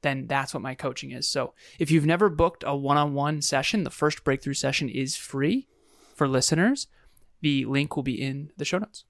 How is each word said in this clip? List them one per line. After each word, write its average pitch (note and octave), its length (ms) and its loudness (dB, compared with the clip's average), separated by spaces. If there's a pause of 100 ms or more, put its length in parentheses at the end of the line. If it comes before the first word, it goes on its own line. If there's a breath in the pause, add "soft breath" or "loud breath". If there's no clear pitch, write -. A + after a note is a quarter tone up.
then C3+ 240 -2
that's C3+ 260 -2
what C#3+ 100 -6
my C3 120 -8
coaching C3+ 360 -8
is. B2+ 160 -6
So C3 280 -4 (240 loud breath)
if D3+ 120 0
you've D#3 160 6
never F3 220 4
booked E3+ 380 2
a C#3+ 100 0
one-on-one C#3+ 640 2
session, D3 440 0
the - 60 -4
first - 320 0
breakthrough C#3 320 0
session C3+ 360 -2
is C3+ 260 -4
free D#3+ 520 -2 (460 soft breath)
for C#3 140 2
listeners. D#3+ 580 2 (540 soft breath)
The C#3 240 2
link C#3 320 -2
will D3 60 -4
be B2+ 180 -2
in C#3 380 -6
the D3 80 -6
show F3+ 120 -2
notes. - 320 -10